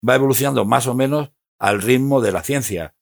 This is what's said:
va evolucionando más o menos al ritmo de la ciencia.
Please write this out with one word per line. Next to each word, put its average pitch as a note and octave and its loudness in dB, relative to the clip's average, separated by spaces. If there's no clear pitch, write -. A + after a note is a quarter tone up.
va B2+ 4
evolucionando C3+ 2
más A#2 0
o B2 -2
menos C#3+ -2
al G2+ 0
ritmo B2+ 2
de G#2+ 0
la F2 -4
ciencia. G#2 -6